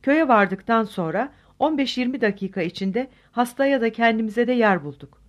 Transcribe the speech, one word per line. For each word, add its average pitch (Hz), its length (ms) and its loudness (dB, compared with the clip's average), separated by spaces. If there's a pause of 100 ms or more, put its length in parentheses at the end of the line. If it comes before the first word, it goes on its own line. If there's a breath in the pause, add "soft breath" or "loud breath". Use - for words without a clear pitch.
Köye 294 240 2
vardıktan 214 560 2
sonra 185 500 -4 (260 soft breath)
on 302 180 0
beş 277 200 -2
yirmi 254 240 -4
dakika 196 400 -4
içinde 190 460 -4 (240 soft breath)
hastaya 254 500 0
da 226 100 0
kendimize 226 560 0
de 254 60 0
yer 208 300 2
bulduk. - 460 -16